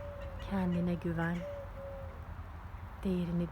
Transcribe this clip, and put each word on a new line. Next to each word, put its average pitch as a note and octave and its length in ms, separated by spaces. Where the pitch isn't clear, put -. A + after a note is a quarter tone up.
Kendine F3 440
güven. E3+ 440
Değerini F3 480